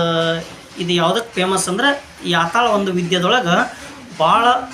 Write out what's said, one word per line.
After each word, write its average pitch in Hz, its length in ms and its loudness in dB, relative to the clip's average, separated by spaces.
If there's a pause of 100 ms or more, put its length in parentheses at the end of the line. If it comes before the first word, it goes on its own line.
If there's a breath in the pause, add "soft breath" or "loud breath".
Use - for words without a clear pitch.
(800)
ಇದು 175 100 -2
ಯಾವುದಕ್ಕೆ 175 420 0
ಫೇಮಸ್ 185 360 0
ಅಂದ್ರೆ 269 340 0 (220)
ಯಾತಾಳ 170 420 2
ಒಂದು 196 240 0
ವಿದ್ಯೆದೊಳಗೆ 180 840 0 (440 loud breath)
ಭಾಳ 196 260 4 (280)